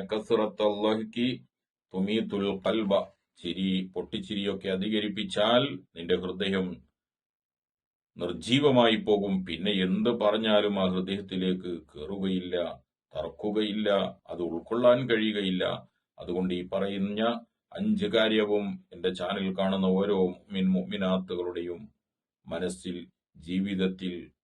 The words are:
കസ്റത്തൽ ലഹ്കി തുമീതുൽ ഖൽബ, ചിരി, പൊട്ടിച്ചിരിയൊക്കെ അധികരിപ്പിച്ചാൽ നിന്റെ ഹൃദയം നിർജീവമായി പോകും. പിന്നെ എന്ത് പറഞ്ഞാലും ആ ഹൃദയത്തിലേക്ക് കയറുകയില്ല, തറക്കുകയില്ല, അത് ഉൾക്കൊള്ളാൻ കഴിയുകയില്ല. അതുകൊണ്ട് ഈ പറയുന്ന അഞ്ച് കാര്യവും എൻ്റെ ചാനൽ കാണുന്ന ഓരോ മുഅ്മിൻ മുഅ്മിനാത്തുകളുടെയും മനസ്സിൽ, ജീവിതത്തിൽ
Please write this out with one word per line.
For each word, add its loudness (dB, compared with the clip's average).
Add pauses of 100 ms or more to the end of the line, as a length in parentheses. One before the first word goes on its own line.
(100)
കസ്റത്തൽ 0
ലഹ്കി 0 (640)
തുമീതുൽ 0 (200)
ഖൽബ, 0 (480)
ചിരി, -2 (220)
പൊട്ടിച്ചിരിയൊക്കെ -4
അധികരിപ്പിച്ചാൽ 0 (320)
നിന്റെ 0
ഹൃദയം -2 (1500)
നിർജീവമായി 4
പോകും. 4 (140)
പിന്നെ -2 (140)
എന്ത് 2 (100)
പറഞ്ഞാലും 4
ആ 4
ഹൃദയത്തിലേക്ക് -2 (180)
കയറുകയില്ല, -4 (580)
തറക്കുകയില്ല, -2 (420)
അത് -6
ഉൾക്കൊള്ളാൻ 4 (100)
കഴിയുകയില്ല. 0 (540)
അതുകൊണ്ട് -2
ഈ -4 (120)
പറയുന്ന -2 (540)
അഞ്ച് 0
കാര്യവും 2 (280)
എൻ്റെ -2
ചാനൽ -2 (100)
കാണുന്ന 2 (120)
ഓരോ 2 (160)
മുഅ്മിൻ -2
മുഅ്മിനാത്തുകളുടെയും -2 (720)
മനസ്സിൽ, -4 (500)
ജീവിതത്തിൽ -2 (300)